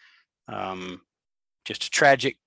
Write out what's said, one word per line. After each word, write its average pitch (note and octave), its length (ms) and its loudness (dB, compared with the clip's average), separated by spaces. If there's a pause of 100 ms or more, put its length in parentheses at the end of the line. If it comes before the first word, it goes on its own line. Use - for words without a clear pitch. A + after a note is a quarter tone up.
(480)
um, F#2 540 -8 (640)
just - 200 -8
a - 60 -6
tragic, C#3 560 4